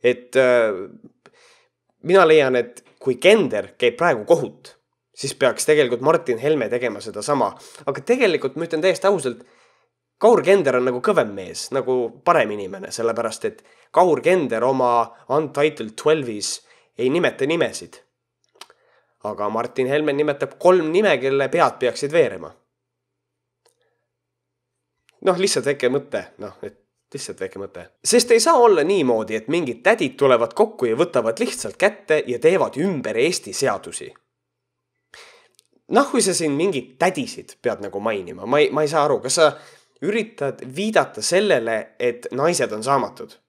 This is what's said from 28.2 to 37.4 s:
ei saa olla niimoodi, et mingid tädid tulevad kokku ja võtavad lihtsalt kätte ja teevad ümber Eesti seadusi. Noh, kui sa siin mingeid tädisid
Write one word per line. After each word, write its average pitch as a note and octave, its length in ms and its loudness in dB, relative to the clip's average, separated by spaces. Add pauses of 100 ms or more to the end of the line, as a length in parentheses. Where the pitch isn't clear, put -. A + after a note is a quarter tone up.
ei A3+ 80 4
saa E4 160 4
olla G#3 280 6
niimoodi, B2 520 0
et A2 140 -10
mingid D3 320 -4
tädid F3 340 2
tulevad A#2+ 360 4
kokku A#2+ 340 0
ja A2+ 100 -2
võtavad A#2 420 -2
lihtsalt A3 400 -6
kätte D#3 460 0
ja A#2+ 160 -6
teevad D3+ 380 2
ümber C#3 400 -4
Eesti D3+ 360 -2
seadusi. F#2+ 540 -6 (1800)
Noh, C#4 160 4
kui A#3+ 140 2
sa F#3 100 2
siin D3+ 220 -2
mingeid D#3 420 -2
tädisid E3+ 640 -4